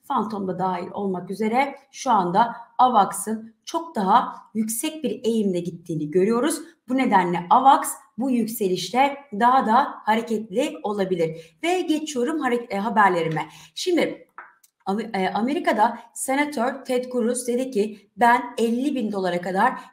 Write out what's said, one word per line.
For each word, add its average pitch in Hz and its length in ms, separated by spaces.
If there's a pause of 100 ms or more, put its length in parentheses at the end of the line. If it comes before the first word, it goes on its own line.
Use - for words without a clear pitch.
Phantom 214 400
da 175 120
dahil 185 320
olmak 185 400
üzere 226 440 (160)
şu - 200
anda 196 440 (220)
avax'ın 220 760 (120)
çok 330 300
daha 208 400 (180)
yüksek 262 500
bir - 200
eğimle 202 360
gittiğini 160 520
görüyoruz. 233 500 (280)
Bu 262 80
nedenle 180 520
avax 269 380 (300)
bu 254 140
yükselişte 226 840 (220)
daha 240 260
da 247 380
hareketli 220 800
olabilir. 180 800
Ve 359 180
geçiyorum 302 580
hare-, 240 300
e, 196 80
haberlerime. 180 720 (260)
Şimdi - 520 (580)
Am-, 202 320
e, 190 160
Amerika'da 233 640 (140)
Senatör 269 720
Ted 247 260
Cruz 240 360
dedi 247 240
ki, 214 460
"Ben 240 240 (160)
elli 240 380
bin 214 160
dolara 180 300
kadar 196 320 (200)